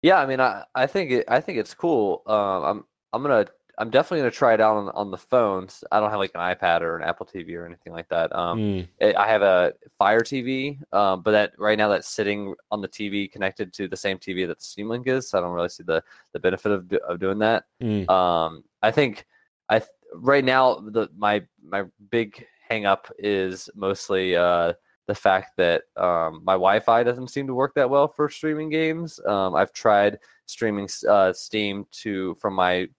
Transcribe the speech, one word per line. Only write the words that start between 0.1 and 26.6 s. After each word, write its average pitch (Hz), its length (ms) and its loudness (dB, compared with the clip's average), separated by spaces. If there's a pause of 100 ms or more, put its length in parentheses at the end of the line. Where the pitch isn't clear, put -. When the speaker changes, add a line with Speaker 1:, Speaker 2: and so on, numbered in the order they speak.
Speaker 1:
I 143 80 2
mean, 131 140 -4
I, 107 240 2 (100)
I 131 140 0
think 170 240 -2
it, 123 160 2
I 127 140 2
think 156 180 -6
it's - 160 -8
cool. 113 500 0
Um, 101 380 0
I'm, 98 220 -4 (280)
I'm 120 80 -4
gonna, 123 240 2 (320)
I'm 113 140 -6
definitely 156 280 2
gonna 123 120 0
try 120 240 4
it 107 60 0
out 110 140 6
on, 101 140 -4
on 101 220 -6
the 92 60 -8
phone. 101 480 0
S-, - 260 -20
I 107 80 4
don't 107 100 0
have, 107 100 -4
like, 98 140 -2
an 85 80 -8
iPad 87 400 2
or 82 160 -4
an 78 60 -8
Apple 87 240 -6
T 90 160 -12
V 85 120 -12
or 85 120 -12
anything 85 260 -18
like 82 160 -14
that. 82 260 0
Um, 87 220 -2
Speaker 2:
Mm. 98 300 -2 (120)
Speaker 1:
it, 104 160 4
I 101 120 2
have 107 160 2
a 90 300 4 (260)
Fire 107 220 4
T 131 200 -4
V, 131 380 -6 (120)
um, 95 300 2
but 107 100 0
that, 107 280 2
right 107 180 2
now 107 100 2
that's 98 220 -2
sitting 101 460 -4 (160)
on 104 100 -4
the 98 60 -8
T 104 220 -10
V 101 180 -4
connected 95 460 -6
to 98 140 -8
the 92 80 -8
same 95 220 -4
T 95 160 -10
V 92 120 -2
that 82 120 -8
the - 80 -20
Steam 104 240 -12
Link 123 180 -6
is, 131 220 -2
so 101 80 -2
I 90 40 2
don't 87 120 -4
really 87 160 -2
see - 140 -16
the, 82 200 -2 (300)
the 85 60 -8
benefit 92 320 0
of 92 160 -2
do-, 95 200 -2
of 87 120 -6
doing 95 200 -2
that. 110 260 0 (160)
Speaker 2:
Mm. 104 280 -2
Speaker 1:
Um, 85 540 2 (180)
I 110 80 4
think 120 380 0 (420)
I 113 100 4
th-, - 100 -6 (260)
right 135 280 4
now 127 320 4
the, 107 400 -4
my, 104 280 0 (200)
my 98 200 -4 (260)
big 117 340 -4 (240)
hang 107 200 -2
up 98 200 2 (120)
is 95 560 -2
mostly, 95 600 -2
uh, 85 380 2 (340)
the 104 80 -4
fact 95 420 0
that, 85 260 2 (140)
um, 82 480 -2
my 95 80 2
Wi-Fi 107 500 2